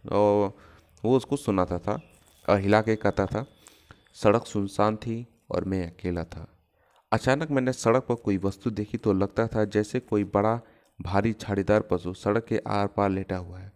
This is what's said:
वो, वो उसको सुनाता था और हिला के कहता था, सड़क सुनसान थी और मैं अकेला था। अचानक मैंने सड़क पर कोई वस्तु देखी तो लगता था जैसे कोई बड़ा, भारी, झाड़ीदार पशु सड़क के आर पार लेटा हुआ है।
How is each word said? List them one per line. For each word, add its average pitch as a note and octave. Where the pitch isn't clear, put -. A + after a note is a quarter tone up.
वो, G#2
वो B2+
उसको C3
सुनाता F2+
था G#2+
और G2+
हिला G#2
के A2
कहता G2+
था, A2
सड़क A2
सुनसान G#2
थी A#2
और F2
मैं F#2
अकेला F2
था। E2
अचानक D3+
मैंने B2+
सड़क B2
पर A#2+
कोई G2+
वस्तु G2
देखी G#2+
तो G#2
लगता G2+
था G#2+
जैसे G#2+
कोई G#2
बड़ा, G#2+
भारी, G2+
झाड़ीदार G2+
पशु F2+
सड़क G#2
के -
आर G#2
पार G2+
लेटा F#2+
हुआ F2+
है। G2